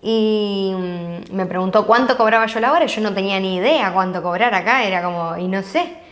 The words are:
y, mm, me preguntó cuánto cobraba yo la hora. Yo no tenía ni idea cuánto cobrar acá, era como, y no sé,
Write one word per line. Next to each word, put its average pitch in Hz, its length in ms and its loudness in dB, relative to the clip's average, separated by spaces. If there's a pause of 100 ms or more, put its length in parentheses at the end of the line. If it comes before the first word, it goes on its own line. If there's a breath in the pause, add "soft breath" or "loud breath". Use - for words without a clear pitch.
y, 208 720 0
mm, 175 580 -8
me 190 120 -2
preguntó 185 400 0
cuánto 247 320 4
cobraba 220 260 4
yo 220 160 -2
la 247 120 2
hora. 330 120 4
Yo 214 160 -4
no 208 140 -2
tenía 196 260 -2
ni 190 160 -2
idea 220 380 2
cuánto 185 280 0
cobrar 185 320 0
acá, 220 300 2
era 185 180 0
como, 170 360 -4
y 180 100 -4
no 190 140 -2
sé, 339 320 -4 (180 loud breath)